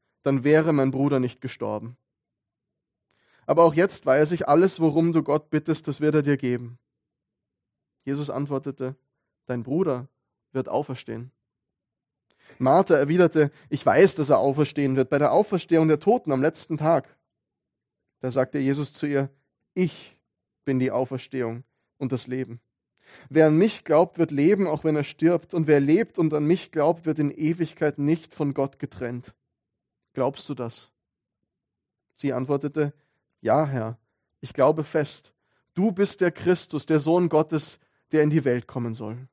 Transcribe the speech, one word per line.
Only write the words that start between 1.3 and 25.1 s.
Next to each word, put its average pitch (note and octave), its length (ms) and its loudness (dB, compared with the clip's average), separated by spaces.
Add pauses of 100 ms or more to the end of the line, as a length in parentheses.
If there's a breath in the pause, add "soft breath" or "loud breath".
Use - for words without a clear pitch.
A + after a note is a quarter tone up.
gestorben. A2 560 -10 (1500)
Aber D#3+ 180 4
auch D#3+ 100 6
jetzt F3 320 0
weiß D3+ 260 4
ich, E3+ 160 -4
alles, E3+ 320 2
worum D#3+ 320 2
du D#3+ 120 0
Gott D3+ 260 -4
bittest, D#3 380 -4
das C#3+ 120 -8
wird D3+ 160 0
er D3+ 60 4
dir C#3+ 160 0
geben." B2 420 -6 (1300)
Jesus C#3 240 -6
antwortete: C#3 680 -8 (500)
"Dein B2 180 -6
Bruder C#3 440 -2 (460)
wird C3 160 -6
auferstehen." B2 600 -8 (1300 soft breath)
Martha D#3 360 4
erwiderte: D3+ 560 2 (180 soft breath)
"Ich - 160 -6
weiß, F3 300 4
dass C#3+ 140 -4
er B2+ 100 4
auferstehen C#3 560 -2
wird, - 140 0
bei C#3+ 100 0
der D3 140 2
Auferstehung E3 560 2
der D3+ 100 2
Toten A3 320 0
am C3 100 -2
letzten D#3 360 -4
Tag." D3+ 400 -2 (1040)
Da C3 100 -6
sagte B2+ 300 -2
Jesus C#3 340 -2
zu - 140 -6
ihr: C#3 220 -2 (440)
"Ich - 420 -4 (480)
bin C3 160 -2
die B2+ 120 0
Auferstehung B2+ 720 -6 (340)
und C3 140 -6
das B2+ 160 -6
Leben. B2 320 -10 (720 soft breath)
Wer D#3 180 6
an D#3 100 4
mich G#3+ 260 2
glaubt, E3+ 360 2
wird D#3+ 120 0
leben, F3 360 2
auch D3 160 -6
wenn D#3 120 0
er D3 80 -2
stirbt. E3 500 -2